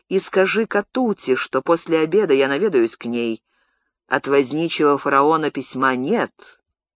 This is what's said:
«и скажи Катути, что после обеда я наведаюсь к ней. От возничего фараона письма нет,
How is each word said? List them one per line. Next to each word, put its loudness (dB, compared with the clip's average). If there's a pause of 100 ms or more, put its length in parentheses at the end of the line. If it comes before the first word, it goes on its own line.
«и -2
скажи 0
Катути, -2
что -4
после 0
обеда 2
я 4
наведаюсь 0
к -16
ней. -6 (640)
От -4
возничего 0
фараона 2
письма -2
нет, -2 (640)